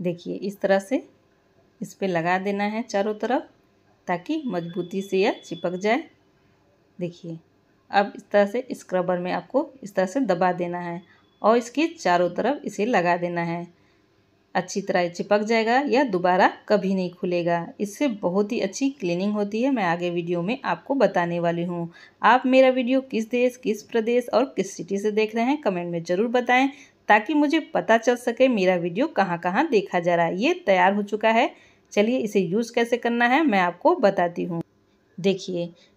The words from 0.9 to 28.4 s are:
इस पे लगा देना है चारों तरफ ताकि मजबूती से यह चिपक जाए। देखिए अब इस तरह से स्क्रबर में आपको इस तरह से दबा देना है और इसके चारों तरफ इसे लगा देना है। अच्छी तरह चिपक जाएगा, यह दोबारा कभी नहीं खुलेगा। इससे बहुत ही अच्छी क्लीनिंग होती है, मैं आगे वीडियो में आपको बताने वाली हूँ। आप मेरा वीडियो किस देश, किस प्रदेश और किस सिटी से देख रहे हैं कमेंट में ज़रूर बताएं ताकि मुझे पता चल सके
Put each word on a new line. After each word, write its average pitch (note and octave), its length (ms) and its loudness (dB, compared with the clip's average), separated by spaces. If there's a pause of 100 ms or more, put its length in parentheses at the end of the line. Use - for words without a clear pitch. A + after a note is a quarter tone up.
इस F3+ 140 -10
पे G3 120 -6
लगा F3 340 0
देना G3+ 260 -2
है A3 160 -4
चारों G#3+ 320 -2
तरफ A#3 340 -2 (600)
ताकि F#3 380 -4
मजबूती F3 560 -4
से G3 160 -2
यह A3+ 220 0
चिपक - 360 -8
जाए। G#3+ 260 0 (960)
देखिए E3 380 -10 (540)
अब G3+ 260 2
इस - 80 -18
तरह G3+ 220 2
से G3 260 -6
स्क्रबर F3+ 460 -4
में F3+ 140 -6
आपको F3 340 -2 (160)
इस - 120 -16
तरह F#3 120 2
से A#3 160 -4
दबा F#3 320 2
देना F3 260 -4
है F3 200 -8 (420)
और G#3+ 160 4
इसके C4 300 -2
चारों F3+ 420 2
तरफ G#3 340 -4
इसे G#3 220 -4
लगा F3+ 300 2
देना F3 260 -4
है। E3+ 240 -4 (880)
अच्छी F#3 280 -2
तरह F3+ 260 0
चिपक G3+ 340 -2
जाएगा, A3+ 380 2
यह C#4+ 240 2
दोबारा F#3 440 2 (200)
कभी G3 260 2
नहीं F#3 180 -2
खुलेगा। F3 540 -2 (140)
इससे G#3+ 280 -2
बहुत G3+ 440 -2
ही A#3+ 80 -2
अच्छी G3+ 300 -2
क्लीनिंग F#3 420 -2
होती G#3 300 -2
है, C4+ 80 2
मैं A#3 140 0
आगे F3 260 0
वीडियो F3 320 -2
में G3+ 220 -2
आपको F#3 320 -4
बताने F3 440 2
वाली E3+ 240 0
हूँ। E3+ 260 -6 (340)
आप B3 220 4
मेरा C4 240 6
वीडियो B3+ 320 0
किस A3 280 -6
देश, B3 260 0
किस G#3+ 280 -4
प्रदेश A#3+ 440 0
और A3+ 160 2 (120)
किस - 160 -4
सिटी G3 260 -6
से G#3 140 0
देख G#3+ 220 0
रहे A3+ 100 0
हैं C#4+ 160 0
कमेंट F3 320 -2
में E3+ 100 -4
ज़रूर F3+ 280 0
बताएं B3 380 2 (400)
ताकि A3 260 4
मुझे D4 260 4 (100)
पता F#3 280 2
चल A#3+ 180 2
सके A#3+ 340 2